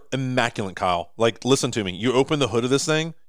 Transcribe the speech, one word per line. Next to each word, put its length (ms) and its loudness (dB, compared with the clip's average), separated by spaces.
immaculate, 640 -2
Kyle. 420 0
Like, 280 0
listen 280 2
to 120 -2
me. 80 -4
You 220 -2
open 260 2
the 80 2
hood 160 0
of 60 -2
this 140 2
thing, 300 -2